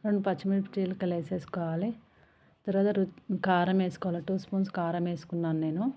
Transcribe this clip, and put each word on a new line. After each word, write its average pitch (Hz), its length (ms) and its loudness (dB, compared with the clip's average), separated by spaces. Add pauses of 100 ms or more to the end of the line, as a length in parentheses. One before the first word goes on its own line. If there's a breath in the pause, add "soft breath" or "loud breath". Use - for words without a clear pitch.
రెండు 208 200 2
పచ్చిమిర్చి 196 500 0
చీలికలు 185 420 -2
వేసేసుకోవాలి. 170 760 -4 (760 soft breath)
తర్వాత 196 280 4
రు-, 196 140 2 (360)
కారం 185 340 4
వేసుకోవాలి. 180 440 0
టూ 190 160 -2
స్పూన్స్ 190 320 -2
కారం 175 340 -2
వేసుకున్నాను 170 560 -2
నేను. 160 260 0 (100)